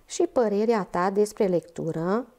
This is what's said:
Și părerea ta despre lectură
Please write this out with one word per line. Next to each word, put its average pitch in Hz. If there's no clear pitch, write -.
Și -
părerea 220
ta 180
despre 208
lectură 170